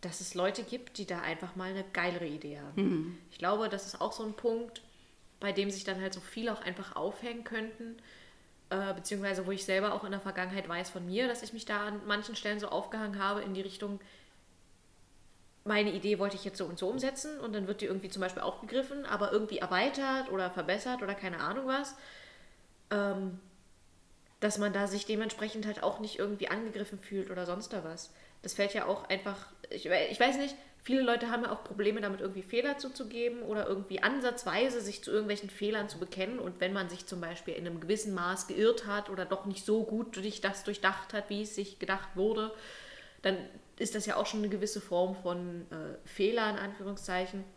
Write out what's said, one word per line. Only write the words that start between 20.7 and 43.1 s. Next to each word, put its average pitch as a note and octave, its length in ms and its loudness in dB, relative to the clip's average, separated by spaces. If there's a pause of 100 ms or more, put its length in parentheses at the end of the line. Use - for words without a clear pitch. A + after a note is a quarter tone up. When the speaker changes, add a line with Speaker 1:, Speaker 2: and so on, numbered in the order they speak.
Speaker 1:
oder G3 100 -2
keine F3+ 260 -4
Ahnung A#3+ 280 0
was, C#4 280 0 (920)
ähm, F#3+ 500 2 (1000)
dass G#3 200 4
man G3+ 120 4
da G3+ 160 4
sich G3+ 180 0
dementsprechend G#3+ 600 0
halt G#3+ 180 -2
auch - 160 2
nicht G#3+ 200 -4
irgendwie G3+ 280 0
angegriffen G#3 520 -2
fühlt F#3+ 320 -4
oder F3+ 140 -2
sonst F3+ 280 -4
da F#3+ 100 -2
was. E3 300 -8 (300)
Das F#3 100 -4
fällt G3+ 200 2
ja G#3+ 120 2
auch G3 240 2
einfach, G3 380 0 (220)
ich - 160 -6
we-, F3 240 6
ich - 100 -4
weiß B3+ 180 8
nicht, C#4+ 180 0 (280)
viele C4 180 6
Leute A#3 300 4
haben A#3 120 2
ja - 80 0
auch - 140 -4
Probleme G#3 340 4
damit, G3 220 -2
irgendwie F#3+ 220 -4
Fehler B3 340 2
zuzugeben A#3+ 640 -2
oder G#3 260 0
irgendwie F#3+ 360 0
ansatzweise A#3+ 760 4
sich G#3 240 -4
zu - 80 -2
irgendwelchen G#3 380 2
Fehlern G#3 400 0
zu - 80 -8
bekennen. F#3+ 420 -2
Und F3+ 220 -2
wenn F#3 100 4
man F#3+ 160 0
sich F3 200 -8
zum F#3 120 -4
Beispiel E3+ 360 -6
in E3 120 -4
einem E3+ 140 -4
gewissen G#3 320 0
Maß F3+ 340 0
geirrt A3+ 380 6
hat G#3 240 -2
oder F#3 160 -2
doch F#3+ 220 -2
nicht F#3+ 180 -4
so A3 180 4
gut A3+ 320 -2
durch G3 240 -4
das G3 240 0
durchdacht G3+ 500 0
hat, G#3 160 -2
wie G3+ 120 0
es G#3 140 -6
sich G3+ 240 -4
gedacht F#3+ 360 -2
wurde, G#3+ 380 2 (720)